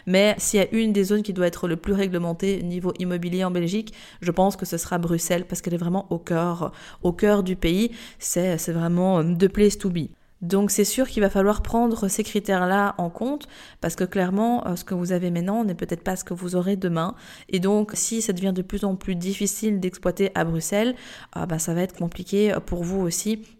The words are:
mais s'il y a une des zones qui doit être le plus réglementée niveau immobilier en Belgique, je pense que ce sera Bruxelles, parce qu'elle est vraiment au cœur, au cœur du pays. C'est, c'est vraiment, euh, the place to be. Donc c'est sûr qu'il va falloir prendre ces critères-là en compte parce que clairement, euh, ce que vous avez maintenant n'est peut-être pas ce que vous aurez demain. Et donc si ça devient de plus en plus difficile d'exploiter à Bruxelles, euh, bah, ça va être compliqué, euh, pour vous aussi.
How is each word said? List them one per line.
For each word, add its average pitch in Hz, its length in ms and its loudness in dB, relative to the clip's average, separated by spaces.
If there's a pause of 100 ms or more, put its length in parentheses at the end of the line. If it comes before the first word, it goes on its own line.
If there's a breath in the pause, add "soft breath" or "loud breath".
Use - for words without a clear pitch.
mais 196 320 6
s'il - 200 2
y 196 60 6
a - 100 0
une 220 180 2
des 196 120 4
zones 208 180 2
qui 208 100 -4
doit 180 140 2
être 175 220 -2
le 165 80 0
plus 202 160 -4
réglementée 180 720 0
niveau 175 340 -2
immobilier 180 460 -2
en 180 80 0
Belgique, 180 420 -2 (260 loud breath)
je 175 120 0
pense 190 240 4
que 190 100 -6
ce 170 120 -4
sera 175 200 -2
Bruxelles, 170 480 0
parce 175 140 -6
qu'elle 175 140 -2
est 170 100 -2
vraiment 190 260 0
au 170 80 0
cœur, 170 540 -2 (300 loud breath)
au 175 100 2
cœur 208 320 4
du 185 100 -2
pays. 190 380 2 (260 loud breath)
C'est, 175 400 0
c'est 170 140 -4
vraiment, 175 480 2
euh, 170 140 2
the 175 120 4
place 208 320 4
to 196 120 -2
be. 170 180 -2 (320)
Donc 196 300 2
c'est 208 140 2
sûr 254 240 0
qu'il - 120 -2
va 196 100 4
falloir 202 320 2
prendre 233 440 2
ces 196 160 -2
critères-là 202 760 0
en 175 120 -2
compte - 380 -6 (320 loud breath)
parce 165 160 -4
que 185 80 0
clairement, 196 640 0
euh, 175 80 -2
ce - 80 -12
que 196 100 -6
vous 175 160 -2
avez 180 220 0
maintenant 196 320 0
n'est 190 100 -2
peut-être 170 300 -6
pas 190 100 -2
ce - 80 -8
que - 100 -10
vous 180 220 -6
aurez 180 220 2
demain. 175 400 -2 (320 loud breath)
Et 190 100 0
donc 208 360 2
si - 280 -2
ça 214 100 0
devient 185 220 -2
de 185 80 -2
plus 196 220 -4
en 190 100 0
plus 185 220 -4
difficile 196 640 -2
d'exploiter 185 560 0
à 170 80 2
Bruxelles, 202 500 0 (420 loud breath)
euh, 165 100 -4
bah, 165 120 -2
ça 165 160 -2
va 175 80 2
être 180 140 -4
compliqué, 190 580 0
euh, - 60 0
pour 175 240 -4
vous 190 160 -2
aussi. 214 420 -2 (180)